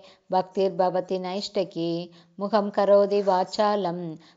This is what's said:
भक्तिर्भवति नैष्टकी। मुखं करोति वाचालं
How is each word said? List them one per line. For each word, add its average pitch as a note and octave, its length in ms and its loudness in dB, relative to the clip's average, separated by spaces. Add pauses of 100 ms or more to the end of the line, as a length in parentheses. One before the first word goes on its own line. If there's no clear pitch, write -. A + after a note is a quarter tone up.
(320)
भक्तिर्भवति F#3 880 -2
नैष्टकी। F3 920 -4 (280)
मुखं G3+ 300 0
करोति G3+ 520 4
वाचालं F#3 920 0 (220)